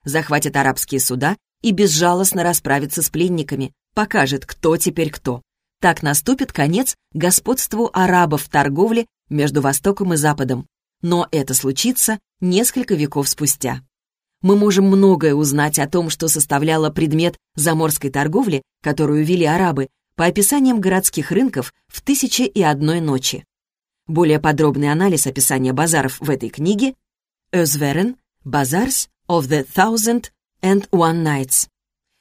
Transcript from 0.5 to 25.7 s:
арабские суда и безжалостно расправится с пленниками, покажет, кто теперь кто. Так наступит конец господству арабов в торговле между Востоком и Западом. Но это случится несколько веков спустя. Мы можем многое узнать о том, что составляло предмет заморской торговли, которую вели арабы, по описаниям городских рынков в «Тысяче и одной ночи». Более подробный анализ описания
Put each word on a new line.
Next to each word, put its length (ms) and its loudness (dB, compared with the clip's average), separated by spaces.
арабские 440 0
суда 380 -2
и 80 2
безжалостно 720 2
расправится 580 -2
с 80 -2
пленниками, 640 -4
покажет, 500 -2
кто 320 0
теперь 320 -4
кто. 320 -8
Так 220 0
наступит 480 -2
конец 440 -2
господству 800 -2
арабов 500 2
в 60 -14
торговле 580 0
между 320 0
Востоком 520 0
и 40 2
Западом. 500 0
Но 300 0
это 220 -2
случится 640 -2
несколько 560 0
веков 320 -2
спустя. 540 -4
Мы 160 4
можем 280 4
многое 480 4
узнать 460 0
о 80 -2
том, 220 -2
что 180 -4
составляло 600 0
предмет 480 0
заморской 540 0
торговли, 520 0
которую 440 0
вели 200 2
арабы, 420 0
по 100 0
описаниям 560 2
городских 500 0
рынков 420 -2
в 140 -16
«Тысяче 440 0
и 160 -2
одной 380 2
ночи». 460 -4
Более 340 2
подробный 520 2
анализ 360 0
описания 440 -2